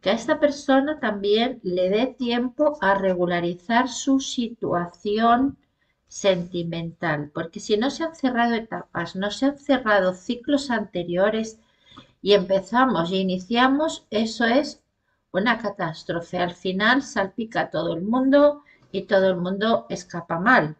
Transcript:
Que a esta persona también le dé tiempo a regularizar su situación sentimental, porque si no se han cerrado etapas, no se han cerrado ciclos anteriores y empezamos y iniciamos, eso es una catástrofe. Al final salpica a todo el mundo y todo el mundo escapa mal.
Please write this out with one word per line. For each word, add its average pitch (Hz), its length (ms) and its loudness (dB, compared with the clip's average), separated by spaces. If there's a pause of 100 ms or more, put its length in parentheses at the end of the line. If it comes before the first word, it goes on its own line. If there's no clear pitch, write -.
Que 185 100 0
a - 40 4
esta 302 260 -2
persona 285 600 2
también 214 640 0
le 185 280 0
dé 220 160 2
tiempo 254 720 -2
a 196 140 2
regularizar 180 920 0
su 269 320 0
situación 233 1400 -2 (500)
sentimental, 170 1200 -4
porque - 280 -10
si 214 160 0
no 247 140 0
se 330 140 -6
han 320 100 -6
cerrado 233 400 0
etapas, 175 600 -6
no 202 140 -2
se 269 160 -2
han 285 120 0
cerrado 208 560 2
ciclos 262 560 -2
anteriores 208 880 -2 (640)
y 196 120 4
empezamos 190 800 2
y 190 60 0
iniciamos, 247 920 0
eso 220 340 -2
es 240 380 0 (500)
una 233 260 0
catástrofe. 175 800 -6
Al 175 160 -2
final 214 480 0
salpica 196 600 -4
a 165 80 -6
todo 165 240 -4
el 165 80 -6
mundo 269 600 4 (280)
y 151 100 -4
todo 190 280 2
el 180 60 0
mundo 196 520 -2
escapa 170 500 -8
mal. 180 420 2